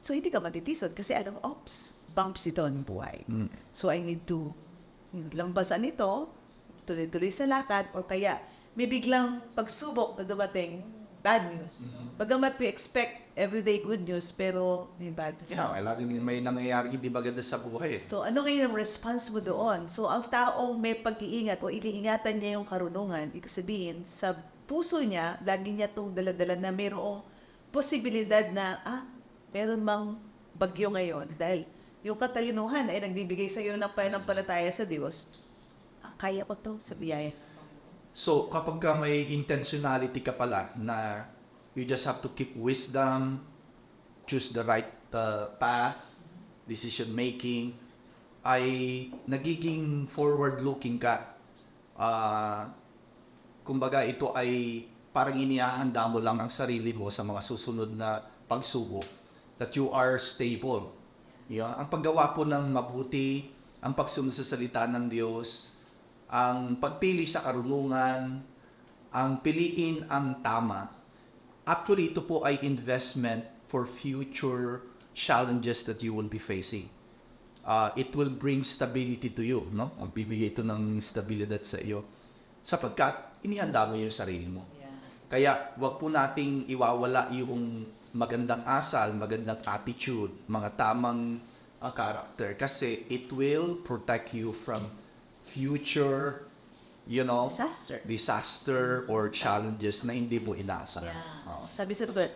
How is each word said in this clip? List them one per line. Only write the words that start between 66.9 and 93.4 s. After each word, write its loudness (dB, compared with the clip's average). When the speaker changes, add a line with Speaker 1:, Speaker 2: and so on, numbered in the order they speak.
Speaker 2:
sa -2
karunungan, 2
ang 2
piliin 2
ang 0
tama. 0
Actually, 4
ito -2
po 0
ay 4
investment 0
for 0
future -2
challenges 4
that -4
you 0
will -2
be -4
facing. -6
Ah, 4
it -2
will 2
bring 2
stability -2
to -4
you, 2
no? -2
Magbibigay -2
ito -2
ng 0
stabilidad -2
sa -6
iyo. -4
Sapagkat 0
inihanda 2
mo -2
yung -2
sarili -4
mo. -6
Speaker 1:
Yeah. -18
Speaker 2:
Kaya 6
wag 0
po -4
nating 2
iwawala 4
yung -2
magandang 0
asal, 2
magandang -2
attitude, -4
mga -2
tamang, 0
ah, -4
character. -4
Kasi -2
it -4
will 2